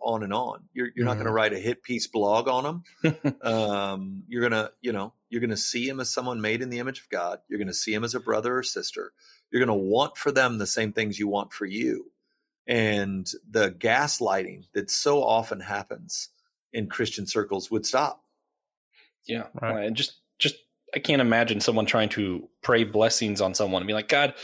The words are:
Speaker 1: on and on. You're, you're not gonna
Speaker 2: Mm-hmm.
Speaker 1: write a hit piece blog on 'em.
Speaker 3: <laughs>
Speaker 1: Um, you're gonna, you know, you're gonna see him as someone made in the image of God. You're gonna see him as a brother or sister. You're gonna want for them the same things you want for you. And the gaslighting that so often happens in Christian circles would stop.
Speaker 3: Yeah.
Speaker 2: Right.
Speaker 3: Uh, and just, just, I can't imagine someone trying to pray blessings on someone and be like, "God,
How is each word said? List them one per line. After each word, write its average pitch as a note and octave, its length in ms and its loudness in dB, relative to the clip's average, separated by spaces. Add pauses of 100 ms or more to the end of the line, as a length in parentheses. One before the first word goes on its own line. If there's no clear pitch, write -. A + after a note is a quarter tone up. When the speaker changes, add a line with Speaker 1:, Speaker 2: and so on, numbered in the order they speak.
Speaker 1:
on A2+ 200 -2
and G2+ 100 -2
on. A#2 400 -4
You're, B2 220 -4
you're A#2+ 100 0
not B2 120 2
gonna A2 120 -2
Speaker 2:
Mm-hmm. A2 60 2
Speaker 1:
write A2 180 4
a F#2+ 60 -4
hit A#2 220 -2
piece B2 260 -4
blog A2 400 2
on C#3+ 360 0 (200)
'em. D#3 340 0
Speaker 3:
<laughs> - 40 -20
Speaker 1:
Um, G2 880 -2
you're A#2+ 200 -4
gonna, A2 240 0 (100)
you A#2+ 100 -2
know, G#2 220 -4 (160)
you're A#2 120 -4
gonna A2 160 0
see B2 300 -2
him C3+ 120 -6
as B2 140 -4
someone B2 280 -4
made A2 200 0
in B2+ 80 -6
the A#2+ 100 -6
image B2+ 200 -6
of - 100 -20
God. F2+ 380 -4
You're G#2 120 -4
gonna F#2+ 140 -4
see G#2+ 200 -2
him G#2+ 100 -2
as A#2 100 -2
a B2 60 -4
brother A2 380 0
or B2+ 60 -2
sister. - 480 -8 (400)
You're B2 140 4
gonna A2+ 120 2
want G#2+ 400 2
for D3 140 0
them B2+ 280 4
the G2 80 -2
same A2 260 0
things G#2+ 240 -2
you G#2 100 0
want G2+ 260 -2
for G#2 120 -6
you. A2+ 460 -2 (560)
And G#2 600 0 (220)
the G#2+ 220 4
gaslighting G2 1040 0
that G#2 180 -4
so C#3+ 320 2
often A2+ 360 0
happens - 680 -8 (420)
in A2 160 -4
Christian G#2+ 380 -4
circles G2+ 460 -2
would A2 120 0
stop. - 400 -2 (1000)
Speaker 3:
Yeah. A2+ 220 -8 (120)
Speaker 2:
Right. A2+ 140 -2
Speaker 3:
Uh, G#2+ 140 -4
and A2+ 80 -4
just, - 240 -2 (180)
just, - 180 0 (380)
I C#3+ 60 -4
can't C#3 220 2
imagine A2+ 400 4
someone A2 260 2
trying G#2+ 220 2
to F#2 380 -2 (140)
pray A#2 220 4
blessings G#2+ 580 2
on F#2+ 140 2
someone F#2+ 260 0
and F#2+ 60 -6
be G#2+ 60 0
like, G#2+ 140 -2
"God, C#3+ 260 4 (100)